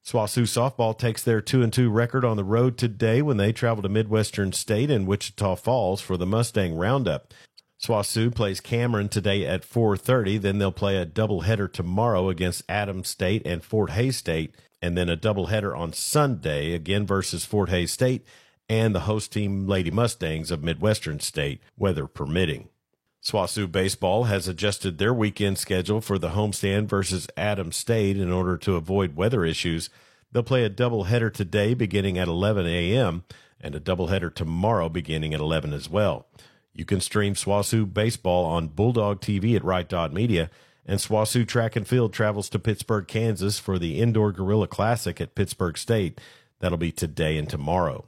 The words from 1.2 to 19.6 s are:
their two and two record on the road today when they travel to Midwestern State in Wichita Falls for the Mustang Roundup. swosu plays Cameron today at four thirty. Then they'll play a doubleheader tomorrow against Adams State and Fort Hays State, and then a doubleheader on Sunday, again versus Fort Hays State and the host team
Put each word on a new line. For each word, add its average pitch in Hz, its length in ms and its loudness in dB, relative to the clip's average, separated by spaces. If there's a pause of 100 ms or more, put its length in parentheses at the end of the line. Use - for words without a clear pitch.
their 113 160 4
two 127 220 2
and 113 100 2
two 123 180 4
record 117 340 2
on 113 120 2
the 101 80 -2
road 117 340 2
today 117 420 2
when 147 160 2
they 101 160 4
travel 113 300 0
to 98 60 -2
Midwestern 104 640 2
State 113 380 0
in 101 160 2
Wichita 98 500 -2
Falls 101 440 0
for 92 160 -4
the 90 100 -2
Mustang 101 500 0
Roundup. 95 580 -2 (480)
swosu 113 500 0
plays 107 280 -2
Cameron 117 480 0
today 98 360 0
at 87 200 -2
four 107 320 2
thirty. 107 420 2
Then 98 200 0
they'll 98 120 2
play 98 280 0
a 87 80 -2
doubleheader 98 680 0
tomorrow 95 560 0
against 90 400 -2
Adams 95 400 -4
State 95 360 0
and 85 200 -4
Fort 104 260 0
Hays 123 260 0
State, 80 380 -4 (260)
and 87 160 -2
then 87 140 2
a 82 60 0
doubleheader 98 600 0
on 82 160 -6
Sunday, 82 800 0
again 90 320 0
versus 92 400 -2
Fort 101 240 0
Hays 87 240 0
State 127 320 0 (440)
and 110 260 2
the 87 60 0
host 107 320 -2
team 98 340 -2